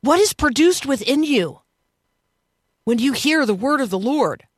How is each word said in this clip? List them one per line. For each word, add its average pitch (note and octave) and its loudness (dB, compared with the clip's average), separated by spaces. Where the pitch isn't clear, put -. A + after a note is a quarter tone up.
What D4+ 2
is G#4 2
produced D4+ 2
within C4+ 0
you A#3 -2
when A#3 0
you C4 0
hear D4+ 0
the G#3+ 0
word C4+ -2
of A#3+ -4
the F#3+ -4
Lord A3 -2